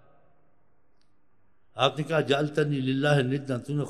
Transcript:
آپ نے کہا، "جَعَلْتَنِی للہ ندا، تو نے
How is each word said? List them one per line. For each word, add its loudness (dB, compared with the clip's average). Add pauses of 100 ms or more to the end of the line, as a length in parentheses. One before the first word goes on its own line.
(1800)
آپ 2
نے -2
کہا، 0
"جَعَلْتَنِی 0
للہ 0
ندا، 0
تو -8
نے -2